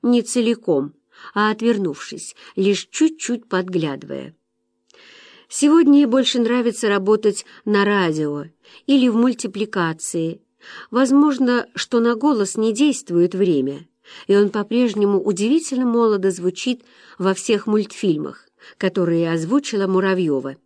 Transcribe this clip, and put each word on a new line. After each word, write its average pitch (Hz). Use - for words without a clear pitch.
не 240
целиком, 220
а 208
отвернувшись, 214
лишь 196
чуть-чуть 311
подглядывая. 160
Сегодня 294
ей 285
больше 262
нравится 233
работать 202
на 208
радио 156
или 262
в 220
мультипликации. 190
Возможно, 254
что -
на 233
голос 226
не 220
действует 196
время, 147
и 202
он 202
по-прежнему 208
удивительно 247
молодо 220
звучит 185
во 190
всех 208
мультфильмах, 196
которые 170
озвучила 196
Муравьева. 180